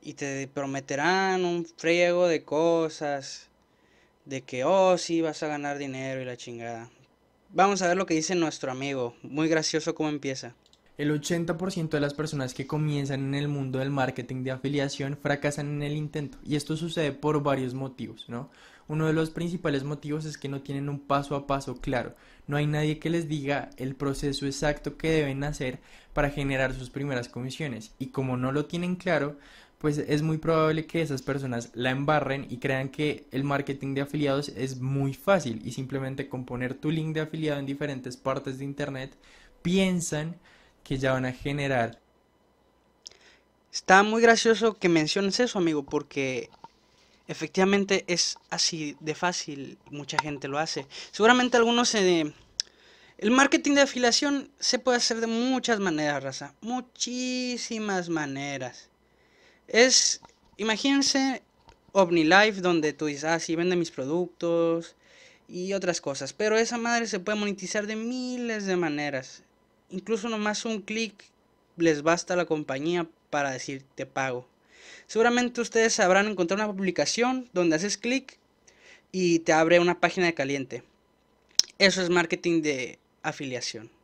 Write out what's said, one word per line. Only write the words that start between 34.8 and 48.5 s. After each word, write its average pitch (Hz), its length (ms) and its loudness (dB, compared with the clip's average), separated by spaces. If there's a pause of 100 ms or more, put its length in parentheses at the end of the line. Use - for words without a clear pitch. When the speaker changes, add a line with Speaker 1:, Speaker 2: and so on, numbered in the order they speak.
Speaker 2:
muy 139 320 0
fácil, 135 500 2
y - 80 -6
simplemente 135 560 -6
con 127 180 -8
poner 123 280 -4
tu 156 180 -4
link 156 220 -2
de 156 80 -2
afiliado 156 400 -4
en 139 40 -6
diferentes 135 520 -6
partes 135 420 -4
de 139 60 -8
internet, 139 500 -8 (460)
piensan 170 760 0 (460)
que 139 140 -4
ya 131 160 2
van 131 100 0
a 127 80 -2
generar. 135 720 -2 (1700)
Speaker 1:
Está 190 320 6
muy 220 180 2
gracioso 226 560 4
que 180 120 2
menciones 170 500 2
eso, 240 200 0
amigo, 156 260 0
porque 135 640 -4 (800)
efectivamente 190 800 2
es - 300 0 (120)